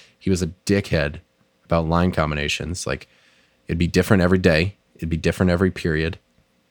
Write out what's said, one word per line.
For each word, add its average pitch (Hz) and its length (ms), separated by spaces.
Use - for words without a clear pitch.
he - 120
was 90 100
a 85 140
dickhead 80 560
about 85 200
line 87 260
combinations. 76 760
Like, 69 220
it'd 85 100
be 87 100
different 90 360
every 90 160
day. 90 380
It'd 82 140
be 82 80
different 87 360
every 92 180
period. 80 480